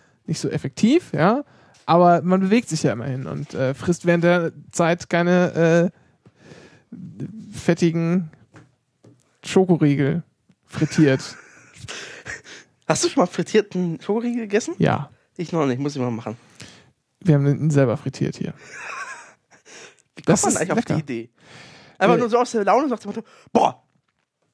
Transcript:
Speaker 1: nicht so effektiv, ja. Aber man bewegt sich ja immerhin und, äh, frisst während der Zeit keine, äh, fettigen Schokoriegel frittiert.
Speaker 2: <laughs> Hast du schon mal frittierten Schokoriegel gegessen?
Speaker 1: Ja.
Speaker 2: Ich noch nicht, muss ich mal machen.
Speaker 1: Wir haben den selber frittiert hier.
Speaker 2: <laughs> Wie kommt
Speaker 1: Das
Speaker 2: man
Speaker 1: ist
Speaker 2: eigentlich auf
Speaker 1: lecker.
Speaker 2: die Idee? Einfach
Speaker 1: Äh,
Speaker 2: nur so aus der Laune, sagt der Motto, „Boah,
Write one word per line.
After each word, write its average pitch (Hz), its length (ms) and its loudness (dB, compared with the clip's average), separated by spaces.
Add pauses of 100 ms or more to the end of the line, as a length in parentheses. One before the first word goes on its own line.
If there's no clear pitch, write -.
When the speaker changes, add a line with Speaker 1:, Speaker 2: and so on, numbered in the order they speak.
(260)
Speaker 1:
nicht 160 140 -6
so 151 100 -6
effektiv, 220 640 0
ja. 202 300 2 (420)
Aber 175 360 6
man 180 200 2
bewegt 208 280 0
sich 160 140 -2
ja 131 100 0
immerhin 131 340 -8
und, 147 280 -10
äh, 131 180 -2
frisst - 320 -4
während 170 180 2
der 170 280 2 (200)
Zeit 170 380 0
keine, 170 840 2 (1000)
äh, - 60 -16 (540)
fettigen 165 800 0 (1120)
Schokoriegel 160 800 2 (420)
frittiert. - 720 0 (680)
Speaker 2:
<laughs> - 800 -16
Hast - 160 0
du 339 60 0
schon - 120 0
mal - 60 4
frittierten 180 720 -2
Schokoriegel 233 400 -4
gegessen? 220 360 -4
Speaker 1:
Ja. 143 320 0 (260)
Speaker 2:
Ich 170 160 -8
noch 165 140 0
nicht, 127 140 0
muss 143 160 -6
ich 135 60 -6
mal 123 100 -2
machen. 110 260 -8 (840)
Speaker 1:
Wir 160 160 4
haben 139 100 2
den 143 260 0
selber 131 260 2
frittiert - 400 -6
hier. - 160 -8 (800)
Speaker 2:
<laughs> - 800 -20
Wie - 60 -20
kommt - 80 0
Speaker 1:
Das 185 140 2
Speaker 2:
man 381 80 2
Speaker 1:
ist 220 60 -2
Speaker 2:
eigentlich 175 140 -4
auf 151 60 -2
Speaker 1:
lecker. - 180 -2
Speaker 2:
die 160 60 0
Idee? 117 280 -8 (680)
Einfach 226 180 4
Speaker 1:
Äh, 220 40 2
Speaker 2:
nur 240 100 0
so 233 80 2
aus 247 140 0
der 214 140 -2
Laune, 247 240 2
sagt 220 160 -6
der 202 60 -8
Motto, 220 120 -10 (300)
„Boah, - 280 2 (720)